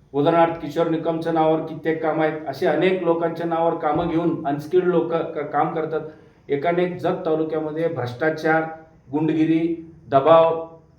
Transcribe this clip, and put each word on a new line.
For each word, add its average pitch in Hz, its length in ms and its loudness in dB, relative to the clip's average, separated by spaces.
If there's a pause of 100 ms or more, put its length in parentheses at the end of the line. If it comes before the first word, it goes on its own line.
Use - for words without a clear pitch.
(120)
उदाहरणार्थ 160 480 2
किशोर 165 260 -2
निकमच्या 165 460 -2
नावावर 160 280 2
कित्येक 160 420 -4
कामं 156 240 0
आहेत, 156 220 -4
असे 156 180 -4
अनेक 170 360 2
लोकांच्या 165 440 0
नावावर 165 280 0
कामं 160 340 -2
घेऊन 160 380 -2
अनस्किल्ड 160 380 0
लोक 170 300 2
क-, 156 240 -4
काम 151 360 -2
करतात. 156 260 -2 (480)
एकाने 170 360 0
एक 175 120 -4
जत 175 300 -4
तालुक्यामध्ये 156 640 -2
भ्रष्टाचार, 156 720 0 (500)
गुंडगिरी, 160 800 0 (180)
दबाव 165 580 6 (300)